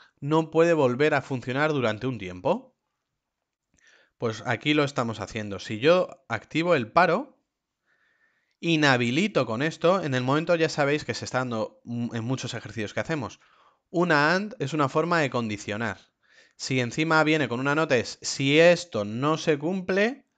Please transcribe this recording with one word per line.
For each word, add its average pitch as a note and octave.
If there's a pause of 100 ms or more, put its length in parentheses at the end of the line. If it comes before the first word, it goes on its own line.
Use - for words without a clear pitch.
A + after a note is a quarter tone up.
(180)
no D#3
puede E3
volver D3
a C3+
funcionar C3+
durante A#2
un B2
tiempo. F#2+ (1400)
Pues A2
aquí B2
lo D3+
estamos A#2+
haciendo. G2+
Si G#2+
yo E3+
activo D#3
el A2+
paro, F3+ (1200)
inhabilito D3
con A#2
esto, E3
en C#3
el B2+
momento E3
ya D#3+
sabéis C#3+
que A2+
se -
está B2+
dando A#2
mu-, A#2+
en A2+
muchos B2
ejercicios G#2
que A2
hacemos. B2+ (480)
Una E3
AND G#3
es C#3
una D3
forma E3
de C3+
condicionar. G#2+ (560)
Si -
encima D#3
viene D3+
con A#2
una C#3+
nota D3
es, -
"Si C#3
esto E3
no C3
se D3+
cumple, F#3+